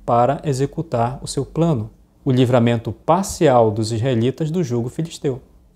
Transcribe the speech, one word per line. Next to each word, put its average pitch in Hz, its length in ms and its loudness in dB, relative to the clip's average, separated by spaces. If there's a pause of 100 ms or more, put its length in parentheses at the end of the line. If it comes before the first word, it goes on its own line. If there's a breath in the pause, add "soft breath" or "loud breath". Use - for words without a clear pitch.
para 123 380 2
executar 135 800 -4
o - 60 -12
seu 139 160 -6
plano, 131 460 -2 (340)
o 135 80 0
livramento 120 580 2
parcial 139 800 2
dos 104 220 -4
israelitas 127 580 -2
do 170 140 -2
jugo 120 240 -4
filisteu. 151 540 -6 (340)